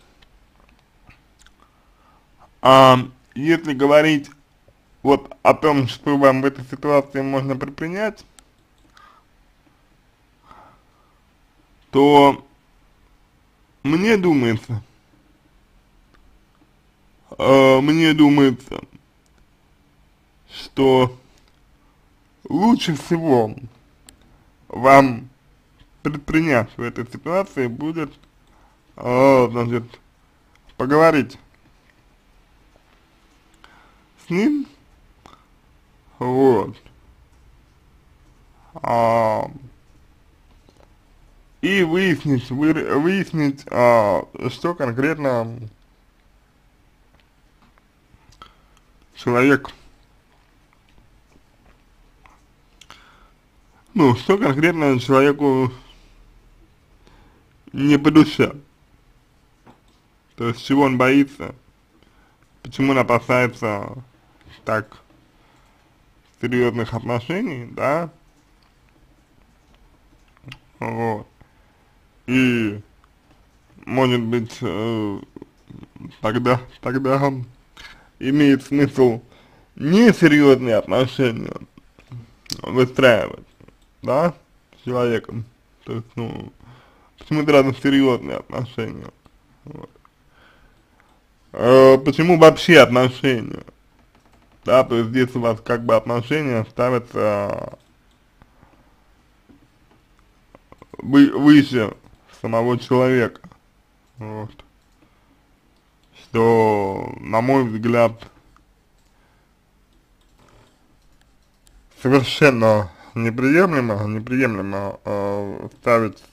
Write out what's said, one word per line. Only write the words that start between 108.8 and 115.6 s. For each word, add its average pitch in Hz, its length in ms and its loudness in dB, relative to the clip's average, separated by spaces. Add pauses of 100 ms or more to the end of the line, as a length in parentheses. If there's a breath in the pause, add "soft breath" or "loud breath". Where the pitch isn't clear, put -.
совершенно 117 920 0 (240 soft breath)
неприемлемо, 123 920 -2
неприемлемо, 107 1000 -6
э, 101 640 -8 (100)